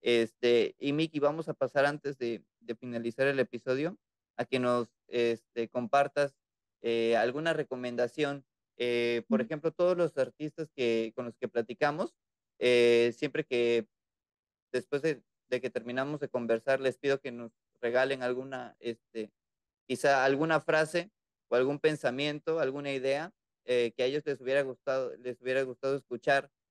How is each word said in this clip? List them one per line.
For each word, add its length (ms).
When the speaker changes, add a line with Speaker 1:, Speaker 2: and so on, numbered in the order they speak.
Speaker 1:
Este, 760
y 140
Miki, 260
vamos 300
a 40
pasar 320
antes 320
de, 260
de 160
finalizar 520
el 120
episodio 580
a 80
que 140
nos, 300
este, 640
compartas, 680
eh, 340
alguna 380
recomendación. 920
Eh, 520
por 100
Speaker 2:
Ujú. 20
Speaker 1:
ejemplo, 300
todos 260
los 200
artistas 580
que, 400
con 100
los 120
que 100
platicamos, 680
eh, 560
siempre 300
que 420
después 300
de, 220
de 120
que 80
terminamos 500
de 100
conversar, 500
les 180
pido 240
que 100
nos 200
regalen 420
alguna, 560
este, 520
quizá 380
alguna 360
frase 500
o 60
algún 240
pensamiento, 800
alguna 340
idea, 400
eh, 300
que 80
a 40
ellos 180
les 160
hubiera 220
gustado, 540
les 240
hubiera 220
gustado 320
escuchar, 560